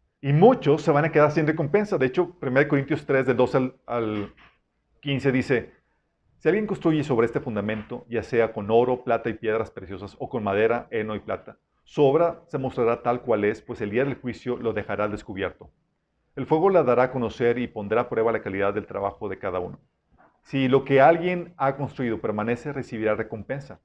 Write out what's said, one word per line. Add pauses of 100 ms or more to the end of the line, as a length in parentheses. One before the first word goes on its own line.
(200)
Y
muchos
se
van
a
quedar
sin
recompensa.
De
hecho,
Primera
Corintios
tres,
del
dos
al, (100)
al (680)
quince
dice, (640)
"Si
alguien
construye
sobre
este
fundamento,
ya
sea
con
oro,
plata
y
piedras
preciosas,
o
con
madera,
heno
y
plata, (240)
su
obra
se
mostrará
tal
cual
es,
pues
el
día
del
juicio
lo
dejará
al
descubierto. (640)
El
fuego
la
dará
a
conocer
y
pondrá
a
prueba
la
calidad
del
trabajo
de
cada
uno. (600)
Si
lo
que
alguien
ha
construido
permanece,
recibirá
recompensa.